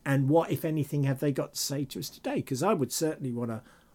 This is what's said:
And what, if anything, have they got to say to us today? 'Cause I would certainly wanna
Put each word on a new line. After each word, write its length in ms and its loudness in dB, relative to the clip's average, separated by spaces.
And 240 2
what, 220 6
if 160 -2
anything, 380 0
have 160 2
they 120 2
got 220 -2
to 60 -6
say 260 -2
to 140 -10
us 100 -8
today? 320 -4
'Cause 220 -4
I 100 4
would 180 0
certainly 400 -2
wanna 300 -4